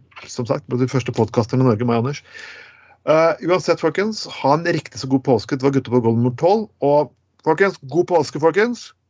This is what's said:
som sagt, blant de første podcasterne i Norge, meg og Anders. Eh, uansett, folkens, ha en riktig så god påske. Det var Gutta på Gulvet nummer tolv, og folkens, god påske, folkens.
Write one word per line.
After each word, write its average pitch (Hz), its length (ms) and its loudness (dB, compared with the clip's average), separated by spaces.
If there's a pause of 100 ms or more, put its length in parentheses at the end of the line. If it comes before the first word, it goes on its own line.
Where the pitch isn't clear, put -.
(260)
som 123 240 -8
sagt, 151 160 -2
blant 123 160 -2
de 131 80 0
første - 240 -2
podcasterne 117 480 0
i 131 60 4
Norge, 113 180 2
meg 117 140 2
og 117 80 0
Anders. 143 160 -8 (800)
Eh, 160 400 2
uansett, 175 380 0
folkens, 190 400 -2 (180)
ha 139 140 2
en 170 100 -2
riktig 170 320 -4
så - 100 -10
god 135 160 0
påske. 123 300 0
Det 131 80 -2
var 139 140 2
Gutta 127 180 -2
på 123 80 4
Gulvet 113 160 2
nummer 123 240 0
tolv, 202 240 2 (160)
og 143 320 2 (320)
folkens, 185 320 2 (160)
god 175 160 0
påske, 151 320 0
folkens. 202 460 0 (220)